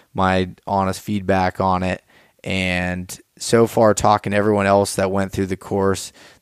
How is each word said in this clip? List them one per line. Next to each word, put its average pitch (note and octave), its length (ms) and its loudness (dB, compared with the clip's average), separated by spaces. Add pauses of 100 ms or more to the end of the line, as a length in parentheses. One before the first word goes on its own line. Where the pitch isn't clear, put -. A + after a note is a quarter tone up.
(140)
my F#2 360 0 (160)
honest F#2+ 360 -2
feedback F#2+ 600 -2
on F#2 220 0
it. F#2 200 -4 (400)
And F#2 760 -4 (180)
so A#2 300 2
far, G#2+ 260 4
talking G#2 380 2
to G2+ 60 0
everyone G2+ 280 2
else G2 300 2
that F#2+ 160 0
went F#2+ 200 -2
through F#2+ 160 -2
the F#2 100 -4
course, G2 540 -2 (300)